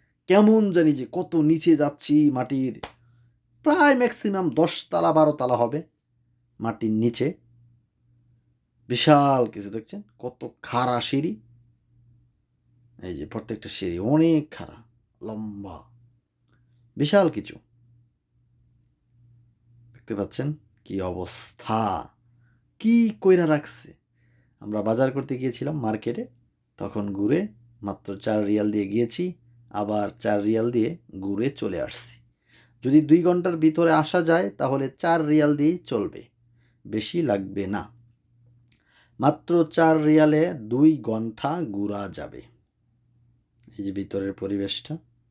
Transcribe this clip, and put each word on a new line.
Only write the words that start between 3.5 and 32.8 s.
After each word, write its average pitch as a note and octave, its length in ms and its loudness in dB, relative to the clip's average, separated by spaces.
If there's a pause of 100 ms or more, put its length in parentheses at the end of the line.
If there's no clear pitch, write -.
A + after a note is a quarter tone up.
প্রায় D4 320 4
ম্যাক্সিমাম G#3 480 -2 (140)
দশ F3 140 2 (160)
তালা E3+ 240 2
বারো D3+ 200 4
তালা B2+ 220 0
হবে A#2+ 240 0 (800)
মাটির A2 340 -4 (100)
নিচে। A#2+ 240 0 (1600)
বিশাল C#3 520 4 (100)
কিছু G2+ 180 -12
দেখছেন, A2+ 320 -14 (180)
কত B2 220 -14 (200)
খাড়া B2 400 -2
সিঁড়ি। D3+ 320 -2 (1700)
এই F2 80 -8
যে C#2+ 100 -10
প্রত্যেকটা A2 440 -10
সিঁড়ি F2 280 -6 (160)
অনেক D#3+ 380 4
খাড়া, - 260 -16 (440)
লম্বা, G#2 560 -12 (1200)
বিশাল F3 320 4
কিছু। - 260 -8 (2250)
দেখতে - 240 -14
পাচ্ছেন G2+ 320 -6 (360)
কি G2 180 -12
অবস্থা, F#2 800 -6 (1000)
কি A3+ 140 4 (240)
কইরা F#3 260 6
রাখছে। D3+ 440 -2 (720)
আমরা G#2 200 -6
বাজার A#2 300 0
করতে C3 260 -6
গিয়েছিলাম C3 380 -6 (100)
মার্কেটে, A2 380 -6 (560)
তখন G2+ 240 -8 (100)
ঘুরে G#2+ 260 0 (420)
মাত্র G2 280 -10 (100)
চার G#2+ 260 -2
রিয়াল G#2+ 260 0
দিয়ে G2+ 160 -2
গিয়েছি, A#2 380 -4 (460)
আবার G#2 360 -4 (120)
চার G#2 240 -2
রিয়াল A2 280 0
দিয়ে A#2+ 180 0 (300)
ঘুরে G2+ 360 -4
চলে F#2 260 -6
আসছি। - 340 -12 (680)